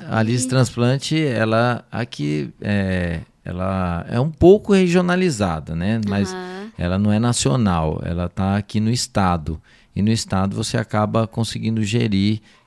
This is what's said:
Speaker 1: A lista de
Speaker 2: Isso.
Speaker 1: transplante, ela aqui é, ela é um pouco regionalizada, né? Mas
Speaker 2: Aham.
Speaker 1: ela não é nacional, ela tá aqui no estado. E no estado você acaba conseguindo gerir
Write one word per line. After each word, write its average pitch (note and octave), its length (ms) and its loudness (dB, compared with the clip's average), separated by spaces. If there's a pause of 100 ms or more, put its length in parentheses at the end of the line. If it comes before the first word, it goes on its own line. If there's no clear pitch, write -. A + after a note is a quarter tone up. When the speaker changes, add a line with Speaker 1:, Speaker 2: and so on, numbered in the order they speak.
Speaker 1:
A A2 120 0
lista - 20 4
de A2+ 100 0
Speaker 2:
Isso. B2+ 160 -2
Speaker 1:
transplante, B2+ 720 0
ela A2+ 720 0
aqui D3 580 -4 (120)
é, F#2 600 0 (220)
ela F2+ 680 -4
é A#2+ 100 -2
um D3 120 0
pouco G3+ 420 6
regionalizada, F3 1000 2
né? G2+ 320 0
Mas G2+ 240 0
Speaker 2:
Aham. F#3 460 -12
Speaker 1:
ela F2+ 220 -2
não G#2 120 4
é G#2 80 4
nacional, G#2+ 840 0
ela F2 240 -4
tá F#2+ 280 -2
aqui G#2 220 -4
no A2 120 0
estado. F2 680 -2 (360)
E F#2+ 60 -2
no G#2 100 2
estado G2 440 -2
você A2+ 220 -4
acaba A2 500 0
conseguindo A2 560 -2
gerir G#2+ 560 0 (280)